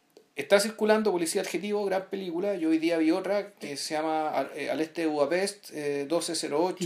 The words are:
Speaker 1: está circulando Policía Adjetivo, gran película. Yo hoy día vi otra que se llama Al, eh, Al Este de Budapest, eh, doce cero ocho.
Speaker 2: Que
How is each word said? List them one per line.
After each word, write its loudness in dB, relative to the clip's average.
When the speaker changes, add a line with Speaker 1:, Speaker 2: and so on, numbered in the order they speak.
Speaker 1:
está 4
circulando 2
Policía 0
Adjetivo, -2
gran -2
película. -4
Yo 0
hoy 4
día 2
vi 4
otra 0
que -10
se -6
llama 0
Al, 0
eh, -4
Al 0
Este -4
de 2
Budapest, 0
eh, -4
doce -2
cero 0
ocho. 0
Speaker 2:
Que -2